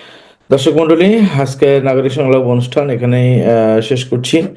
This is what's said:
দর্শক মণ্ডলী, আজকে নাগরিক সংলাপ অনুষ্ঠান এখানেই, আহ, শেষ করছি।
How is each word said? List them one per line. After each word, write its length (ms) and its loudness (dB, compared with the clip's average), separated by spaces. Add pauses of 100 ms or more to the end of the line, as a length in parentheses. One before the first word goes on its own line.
(500)
দর্শক 260 2
মণ্ডলী, 440 2 (140)
আজকে 460 0
নাগরিক 320 -2
সংলাপ 300 0
অনুষ্ঠান 480 -2
এখানেই, 520 0
আহ, 380 2
শেষ 240 -4
করছি। 380 -2 (140)